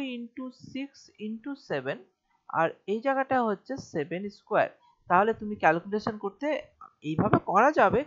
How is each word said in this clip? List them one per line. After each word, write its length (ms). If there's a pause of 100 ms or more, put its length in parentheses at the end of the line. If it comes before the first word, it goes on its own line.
(160)
into 300 (260)
six 280 (260)
into 260 (180)
seven, 280 (520)
আর 200 (180)
এই 180
জায়গাটা 320 (120)
হচ্ছে 240 (200)
সেভেন 280 (160)
স্কয়ার। 320 (400)
তাহলে 240
তুমি 220
calculation 640
করতে 300 (640)
এইভাবে 280 (140)
করা 200
যাবে, 360